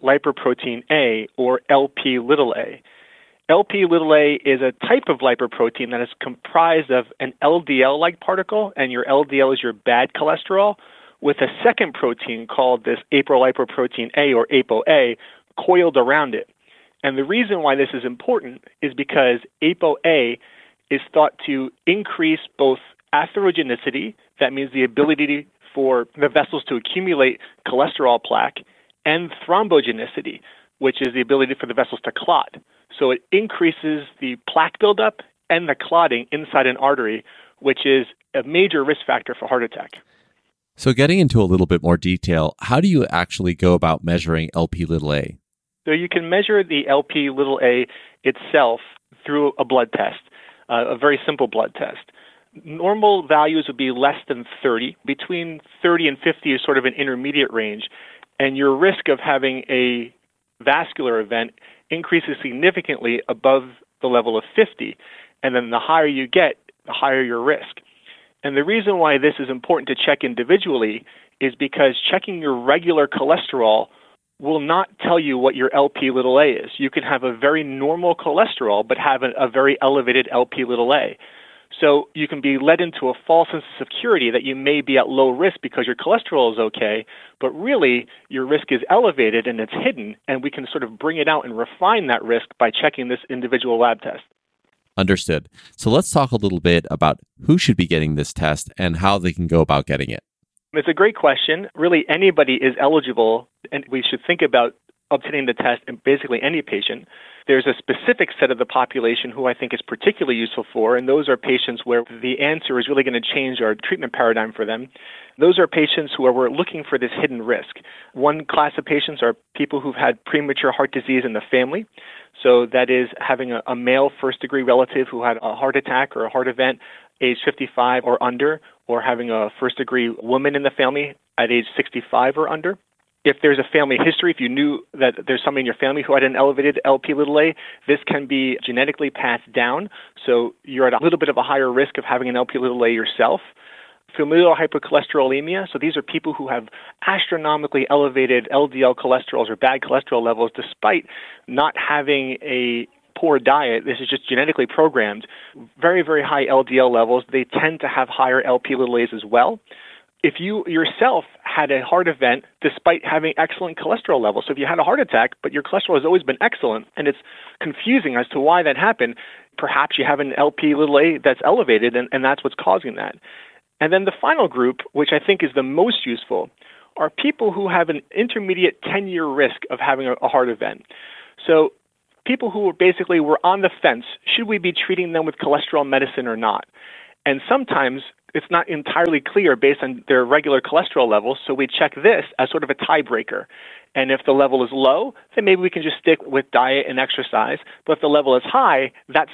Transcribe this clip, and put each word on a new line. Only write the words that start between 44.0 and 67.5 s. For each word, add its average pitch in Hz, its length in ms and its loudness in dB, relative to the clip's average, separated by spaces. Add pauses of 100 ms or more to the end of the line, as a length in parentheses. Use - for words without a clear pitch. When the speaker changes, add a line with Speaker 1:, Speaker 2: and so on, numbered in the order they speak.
Speaker 2:
measuring 82 500 -2
L 82 140 0
P 87 160 -6
little 76 300 -2
a? 71 240 -4 (480)
Speaker 1:
So 156 60 -2
you 175 180 -2
can 165 200 -2
measure 202 320 2
the 151 280 -4
L 143 140 2
P 143 260 -4
little 135 340 -2
a 123 240 2 (380)
itself 131 560 0 (440)
through 147 320 0
a 139 60 -2
blood 123 300 2
test, 107 260 -4 (500)
uh, 120 200 0
a 127 80 -4
very 139 280 2
simple 139 220 -2
blood - 260 -4
test. - 380 -10 (520)
Normal 185 640 0
values 156 400 2
would 123 100 -10
be 131 140 -2
less 135 240 0 (120)
than 120 160 -8 (200)
thirty. 120 420 -2
Between 165 540 -8 (240)
thirty 170 240 4
and 139 100 0
fifty 156 380 -2
is 131 100 -6
sort 139 140 2
of 127 60 -2
an 127 100 0
intermediate 139 580 -2
range, 107 300 -6 (560)
and 135 180 0
your 139 180 4
risk 185 340 2
of 139 100 0
having 131 500 -2
a 123 420 -2 (520)
vascular 135 560 0
event 113 320 -4 (400)
increases 165 500 -2
significantly 135 880 -2
above 131 340 2 (380)
the 135 60 -2
level 120 280 2
of 110 80 -2 (120)
fifty. - 420 0 (460)
And 135 100 -2
then 123 160 0
the 117 100 -2
higher 160 280 2
you 135 180 -2
get, 160 320 2 (300)
the 120 60 -10
higher 135 280 0
your 117 220 -2
risk. - 340 -2 (680)